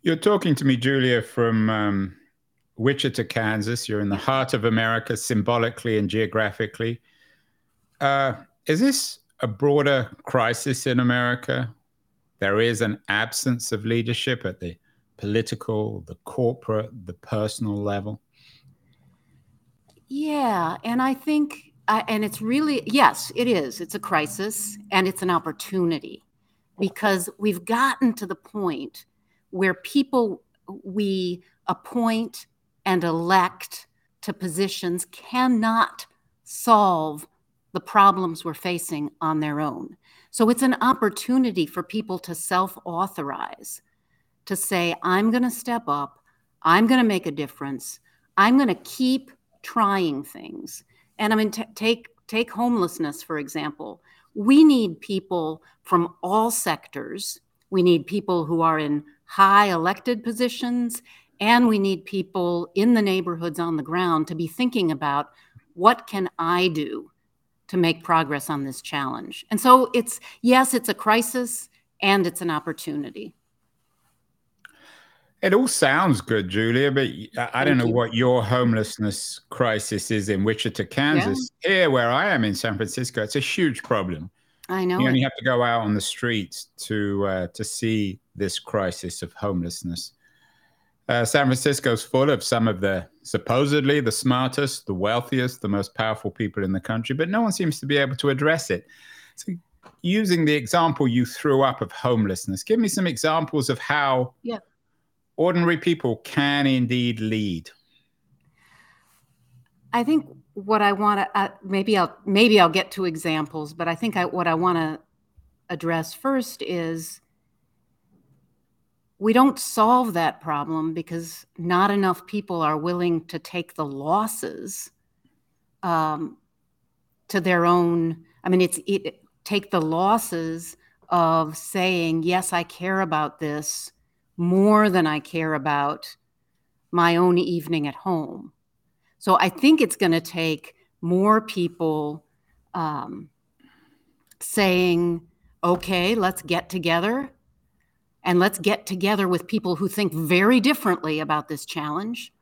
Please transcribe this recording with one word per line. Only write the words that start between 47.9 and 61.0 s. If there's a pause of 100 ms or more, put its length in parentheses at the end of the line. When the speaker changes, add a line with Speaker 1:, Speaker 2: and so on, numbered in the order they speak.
Speaker 2:
I'm
gonna
keep (320)
trying
things." (340)
And
I
mean,
t-, (100)
take, (180)
take
homelessness,
for
example. (320)
We
need
people (200)
from
all
sectors. (300)
We
need
people
who
are
in (200)
high
elected
positions, (380)